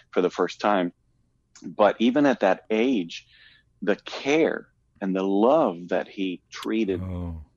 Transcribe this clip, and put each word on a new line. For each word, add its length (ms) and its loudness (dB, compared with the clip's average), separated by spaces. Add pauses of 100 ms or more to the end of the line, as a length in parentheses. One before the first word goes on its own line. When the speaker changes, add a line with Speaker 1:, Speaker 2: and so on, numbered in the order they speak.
(120)
Speaker 1:
for 100 0
the 80 2
first 300 -4
time. 320 2 (720)
But 360 2
even 260 4
at 140 2
that 280 2
age, 580 -2 (540)
the 240 0
care 600 -2 (340)
and 140 -2
the 80 0
love 680 2
that 200 -2
he 420 -6
treated, 500 -2
Speaker 2:
Oh. 360 -8 (200)